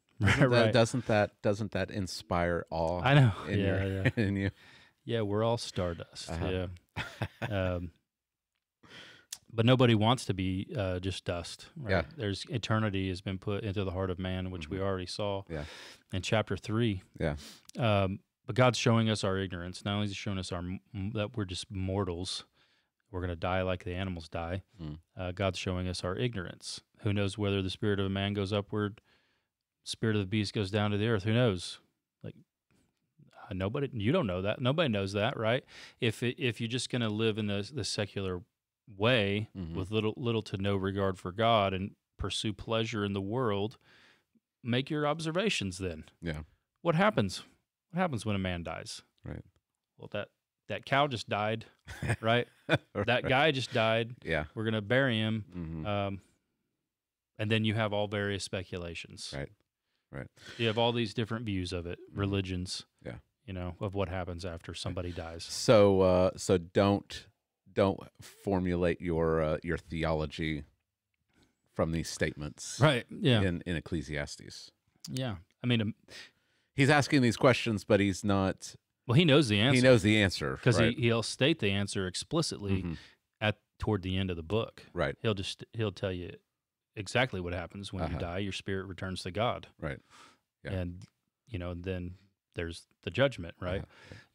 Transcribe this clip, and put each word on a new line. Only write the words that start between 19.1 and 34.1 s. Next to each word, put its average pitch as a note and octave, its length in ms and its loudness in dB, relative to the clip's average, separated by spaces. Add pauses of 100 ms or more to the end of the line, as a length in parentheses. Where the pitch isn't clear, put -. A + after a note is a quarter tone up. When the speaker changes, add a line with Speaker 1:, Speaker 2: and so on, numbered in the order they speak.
Speaker 1:
us G#2 120 -2
our F#2+ 140 0
ignorance. F#2 480 -6
Not G2+ 80 0
only G#2 120 0
is G2 60 -4
he F#2+ 40 -8
showing F#2+ 240 -4
us F#2 120 -6
our F2+ 80 -4
m-, F2+ 200 -6 (160)
m-, G2 180 -4
that A2 240 -4
we're G#2 80 -2
just F2+ 260 -10
mortals, F#2+ 720 -4 (680)
we're F2+ 100 -6
gonna F2+ 140 -4
die F#2 260 -2
like F#2 220 -2
the F2 100 -6
animals F2+ 360 -6
die. F2 340 -6 (180)
Speaker 2:
Mm. D2+ 160 -10 (180)
Speaker 1:
Uh, F2+ 160 -6
God's F#2+ 280 -2
showing F2+ 280 -2
us F2+ 160 -6
our F2+ 120 -2
ignorance. - 640 -6 (220)
Who G#2 100 0
knows G2+ 240 -2
whether G2+ 240 0
the F#2+ 80 -2
spirit G2+ 300 -2
of G2 80 0
a - 20 -2
man G2 240 -2
goes G2+ 180 -2
upward, G#2 480 -2 (840)
spirit A2 320 0
of G#2 40 2
the F#2+ 60 -2
beast G#2 260 0
goes G2+ 160 -2
down G#2 220 2
to G2+ 60 0
the G#2+ 100 2
earth? G#2 160 0
Who A2 100 2
knows? A2+ 460 0 (420)
Like, - 140 -12 (1160)
uh, G#2 40 -8
nobody, A2+ 400 -4
you A2 180 0